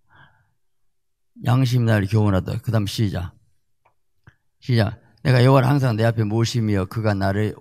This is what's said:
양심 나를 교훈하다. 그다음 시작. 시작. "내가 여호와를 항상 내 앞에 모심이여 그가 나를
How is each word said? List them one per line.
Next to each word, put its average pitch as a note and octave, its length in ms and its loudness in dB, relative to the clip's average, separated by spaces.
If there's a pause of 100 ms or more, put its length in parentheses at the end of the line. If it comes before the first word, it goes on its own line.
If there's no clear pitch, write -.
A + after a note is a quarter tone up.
(1500)
양심 B2 400 0
나를 G#2+ 220 0
교훈하다. G#2 520 0
그다음 A2 280 -4
시작. F2+ 460 -6 (1300)
시작. A#2 400 -2 (240)
"내가 B2+ 200 4
여호와를 C3 260 4
항상 C3 260 0
내 A2 80 0
앞에 A2+ 200 0
모심이여 G#2+ 640 -2
그가 G#2+ 280 -2
나를 G2 480 -2